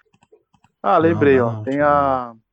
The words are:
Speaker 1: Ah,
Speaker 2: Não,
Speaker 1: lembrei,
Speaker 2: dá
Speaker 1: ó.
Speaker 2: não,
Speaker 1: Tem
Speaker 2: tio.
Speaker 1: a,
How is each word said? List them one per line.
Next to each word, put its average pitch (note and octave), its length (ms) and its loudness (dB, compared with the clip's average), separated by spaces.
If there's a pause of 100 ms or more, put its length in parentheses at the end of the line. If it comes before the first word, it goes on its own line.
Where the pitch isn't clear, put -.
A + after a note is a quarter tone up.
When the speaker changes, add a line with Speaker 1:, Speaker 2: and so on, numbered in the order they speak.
(840)
Speaker 1:
Ah, G3 160 0
Speaker 2:
Não, - 0 -
Speaker 1:
lembrei, C#3+ 420 2
Speaker 2:
dá - 0 -
Speaker 1:
ó. A#2 140 -2
Speaker 2:
não, G#2+ 100 -12
Speaker 1:
Tem C3+ 160 -4
Speaker 2:
tio. - 0 -
Speaker 1:
a, C#3 540 -2 (180)